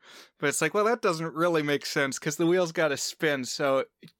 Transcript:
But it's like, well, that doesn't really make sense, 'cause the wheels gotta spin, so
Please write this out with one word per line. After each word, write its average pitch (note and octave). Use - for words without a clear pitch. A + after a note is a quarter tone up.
But D3
it's C#3
like, D#3
well, G#3
that A#3
doesn't E3
really E3
make D3
sense, C#3
'cause -
the E3+
wheels F3
gotta D#3
spin, C#3+
so C3+